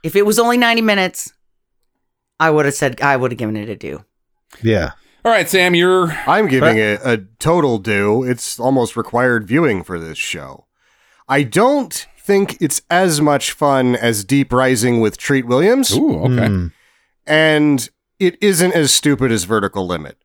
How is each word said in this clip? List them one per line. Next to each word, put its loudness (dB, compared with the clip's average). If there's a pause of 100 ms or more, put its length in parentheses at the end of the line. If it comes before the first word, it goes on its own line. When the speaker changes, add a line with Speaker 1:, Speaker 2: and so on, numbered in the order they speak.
Speaker 1:
If -4
it 4
was 2
only 2
ninety 2
minutes, -2 (1040)
I 2
would 2
have 0
said, -4
I 2
would -2
have -10
given -4
it -10
a -10
do. -12 (600)
Speaker 2:
Yeah. 0 (340)
Speaker 3:
All 4
right, 2
Sam, 2
you're 2 (160)
Speaker 4:
I'm 2
giving 2
Speaker 2:
But 2
Speaker 4:
it 0
a -2 (120)
total 0
do. 0
It's -6
almost 0
required -2
viewing 0
for -10
this -12
show. -12 (640)
I 0
don't 0 (120)
think 0
it's -4
as 2
much 0
fun 0
as -2
Deep 0
Rising 2
with -2
Treat -2
Williams. 2
Speaker 3:
Ooh, 0
okay. 0
Speaker 2:
Hmm. -2 (600)
Speaker 4:
And 2 (300)
it 0
isn't 2
as 2
stupid 0
as -2
Vertical -2
Limit. -8